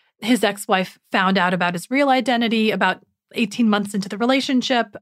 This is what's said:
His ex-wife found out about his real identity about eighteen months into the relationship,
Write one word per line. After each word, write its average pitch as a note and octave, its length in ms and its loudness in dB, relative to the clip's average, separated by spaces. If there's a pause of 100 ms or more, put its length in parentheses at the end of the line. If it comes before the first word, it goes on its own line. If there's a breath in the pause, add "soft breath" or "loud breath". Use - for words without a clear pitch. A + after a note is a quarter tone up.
(200 soft breath)
His A3 240 0
ex-wife G3+ 560 -2 (100)
found F#3+ 280 2
out F3+ 160 2
about F3+ 200 0
his F3 160 -10
real C#4 200 2
identity A#3 640 0
about F#3+ 300 0 (320)
eighteen A#3 360 0
months G3+ 240 0
into G3 160 -4
the G#3+ 80 -10
relationship, B3 840 0